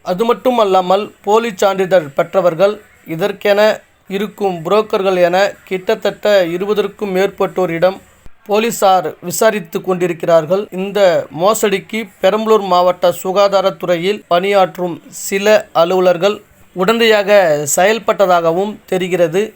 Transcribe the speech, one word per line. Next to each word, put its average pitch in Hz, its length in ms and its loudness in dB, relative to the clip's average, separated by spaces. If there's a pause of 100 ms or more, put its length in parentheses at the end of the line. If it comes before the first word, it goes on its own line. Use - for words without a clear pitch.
அது 185 240 -4
மட்டுமல்லாமல், 202 880 0 (100)
போலி 226 320 0
சான்றிதழ் 190 520 0
பெற்றவர்கள், 180 760 -2 (260)
இதற்கென 202 760 0 (260)
இருக்கும் 196 560 -6
புரோக்கர்கள் 196 520 0
என 180 380 2 (100)
கிட்டத்தட்ட 202 840 0
இருபதற்கும் 196 720 -4
மேற்பட்டோரிடம் 185 800 0 (480)
போலீசார் 202 760 0
விசாரித்து 196 600 -2
கொண்டிருக்கிறார்கள். 175 920 0
இந்த 185 560 0 (140)
மோசடிக்கு 202 680 -2 (120)
பெரம்பலூர் 214 400 2
மாவட்ட 180 640 0
சுகாதாரத்துறையில் 190 1040 -2
பணியாற்றும் 185 800 -2
சில 202 680 -2
அலுவலர்கள் 185 680 0 (340)
உடந்தையாக 202 880 2 (120)
செயல்பட்டதாகவும் 196 1120 0
தெரிகிறது. 180 720 -2